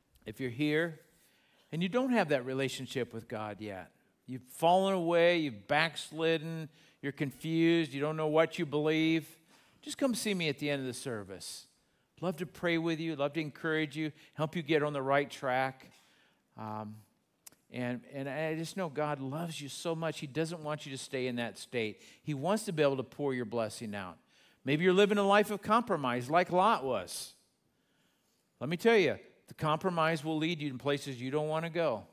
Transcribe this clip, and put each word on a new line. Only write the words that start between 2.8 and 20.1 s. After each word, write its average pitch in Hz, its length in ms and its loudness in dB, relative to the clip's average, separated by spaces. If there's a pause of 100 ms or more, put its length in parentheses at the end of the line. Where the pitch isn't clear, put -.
with 113 140 -10
God 107 320 -8
yet, 98 320 -10 (340)
you've 127 160 -10
fallen 190 520 4
away, 170 440 6
you've 127 300 -4
backslidden, 160 1000 0 (320)
you're 131 100 -4
confused, 160 800 2
you 139 80 -2
don't 156 160 0
know 156 100 0
what 160 300 4
you 175 80 0
believe, 156 600 2 (540)
just - 160 -10
come 262 180 2
see 208 180 0
me 175 160 0
at 139 100 -2
the 147 100 -2
end 143 100 0
of 131 80 -4
the 123 60 -4
service. 101 760 -8 (540)
Love 170 160 -2
to 180 80 -4
pray 170 320 0
with 165 220 0
you, 165 160 -4
love 139 180 0
to 165 80 -2
encourage 156 560 -2
you, 156 140 -4 (220)
help 151 220 -2
you 175 60 -2
get 147 200 2
on 147 120 0
the 139 80 -4
right 139 280 2
track. 131 640 -2 (680)
Um, 107 380 -8 (720)
and, 123 320 -4 (120)
and 139 160 -6
I 156 260 -4
just 160 220 -6
know 185 100 -4
God 147 320 -2
loves 147 400 -6
you 143 80 -10
so 165 260 -6
much. 160 260 -4